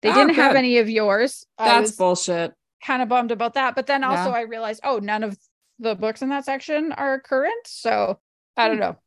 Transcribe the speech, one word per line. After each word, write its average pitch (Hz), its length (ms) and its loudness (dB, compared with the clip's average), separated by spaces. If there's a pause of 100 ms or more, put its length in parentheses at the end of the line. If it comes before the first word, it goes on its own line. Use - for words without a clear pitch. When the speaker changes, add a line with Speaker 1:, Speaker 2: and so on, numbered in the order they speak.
Speaker 1:
They 214 100 2
Speaker 2:
Oh, 339 40 2
Speaker 1:
didn't 330 220 6
have 285 160 6
Speaker 2:
good. 277 60 4
Speaker 1:
any 247 200 2
of 220 100 2
yours. 214 560 0 (140)
I 220 80 0
Speaker 2:
That's 233 240 4
Speaker 1:
was 214 60 -16
Speaker 2:
bullshit. 180 580 0 (280)
Speaker 1:
kinda 254 220 -2
bummed 240 260 0
about 233 240 -4
that. 262 200 0
But 262 140 -4
then 277 160 0
also 254 260 0
Speaker 2:
Yeah. 240 60 -2
Speaker 1:
I 233 60 -2
realized, 226 420 -8
oh, 262 160 0
none 208 220 -4
of 202 140 -6 (440)
the 220 140 -2
books 220 280 -4
in 269 80 -2
that 277 160 -6
section 294 460 -4
are 269 280 -4
current. 330 460 -2
So 208 520 -2 (380)
I 226 120 4
don't 220 100 0
Speaker 2:
Hmm. 208 40 0
Speaker 1:
know. 175 140 -2 (100)